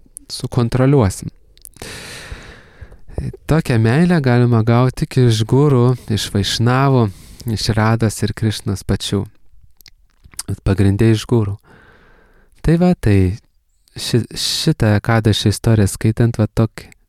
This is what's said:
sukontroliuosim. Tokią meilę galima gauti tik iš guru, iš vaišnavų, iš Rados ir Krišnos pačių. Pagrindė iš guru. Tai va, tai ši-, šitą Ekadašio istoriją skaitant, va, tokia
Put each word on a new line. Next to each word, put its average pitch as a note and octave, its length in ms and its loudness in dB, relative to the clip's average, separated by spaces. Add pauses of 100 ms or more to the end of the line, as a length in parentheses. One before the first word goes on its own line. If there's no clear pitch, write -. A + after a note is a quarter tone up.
(320)
sukontroliuosim. B2+ 960 0 (2250)
Tokią C#3 340 0
meilę D#3 420 2
galima A#2+ 420 2
gauti B2 400 0
tik - 140 -6
iš A#2 260 2
guru, B2+ 520 2 (140)
iš G#2+ 240 -4
vaišnavų, B2 760 0 (440)
iš - 220 -4
Rados A2 480 0
ir G#2 160 -2
Krišnos G#2+ 500 -4
pačių. G2 360 -2 (1400)
Pagrindė G2+ 480 2
iš G#2+ 140 -2
guru. G#2 300 -2 (1040)
Tai D#3 160 2
va, F3+ 160 4
tai G2 440 2 (580)
ši-, - 320 -2 (100)
šitą - 640 0
Ekadašio A2+ 500 0
istoriją G#2+ 400 2
skaitant, A#2 480 0
va, G#2+ 100 0
tokia - 440 -4 (180)